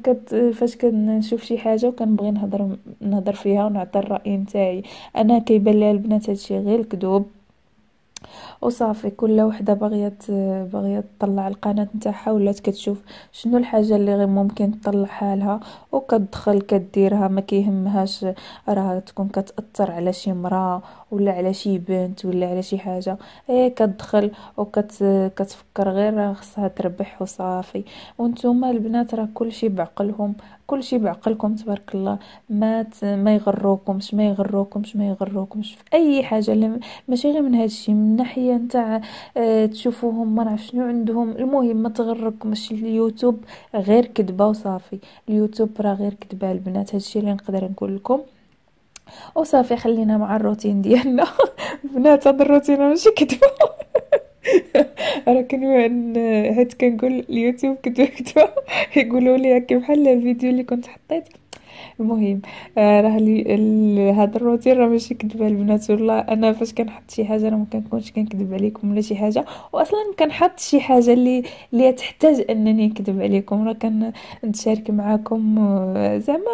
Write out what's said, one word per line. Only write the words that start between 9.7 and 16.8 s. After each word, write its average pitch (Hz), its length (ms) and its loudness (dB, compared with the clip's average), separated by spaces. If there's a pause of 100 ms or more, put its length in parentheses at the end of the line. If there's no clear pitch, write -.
باغيه 208 340 -2
ت-، 202 220 -12 (420)
باغيه 202 320 -4 (140)
تطلع 196 300 -2
القناه 208 480 -2
نتاعها، 214 360 -4
ولات 202 280 0
كتشوف 202 420 -4 (300)
شنو 240 240 -2
الحاجه 220 400 2
اللي 202 180 2
غير 202 120 2
ممكن 202 540 0
تطلعها 202 560 -2
لها، 202 240 -2 (320)
وكتدخل 208 680 0
كديرها، 196 680 0